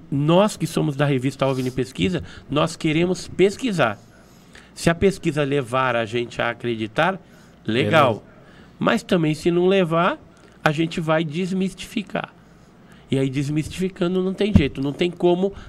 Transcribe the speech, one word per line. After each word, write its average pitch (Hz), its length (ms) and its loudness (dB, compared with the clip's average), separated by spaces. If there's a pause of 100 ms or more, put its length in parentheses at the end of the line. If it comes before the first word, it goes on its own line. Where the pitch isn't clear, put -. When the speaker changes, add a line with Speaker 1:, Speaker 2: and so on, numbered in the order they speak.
(100)
Speaker 1:
nós 170 460 2
que 160 100 -4
somos 156 300 -2
da 147 80 0
revista 135 420 0
ovni 127 240 0
Pesquisa, 160 520 -2 (280)
nós 156 260 0
queremos 170 520 0
pesquisar. 180 680 0 (760)
Se - 140 0
a 170 60 4
pesquisa 165 480 0
levar 131 540 0
a 117 80 0
gente 117 360 -4
a 120 100 0
acreditar, 120 680 -2 (520)
legal. 131 420 4
Speaker 2:
Beleza. - 140 -12 (500)
Speaker 1:
Mas 220 240 2
também, 160 320 2
se 170 160 0
não 175 160 2
levar, 185 520 2 (460)
a 156 80 4
gente 165 280 -2
vai 160 240 0
desmistificar. 185 1080 -4 (800)
E 131 80 2
aí, 135 120 2
desmistificando, 175 920 -2
não 185 120 -2
tem 202 200 0
jeito. 143 260 4
Não 139 120 -2
tem 175 180 -2
como 175 420 0 (160)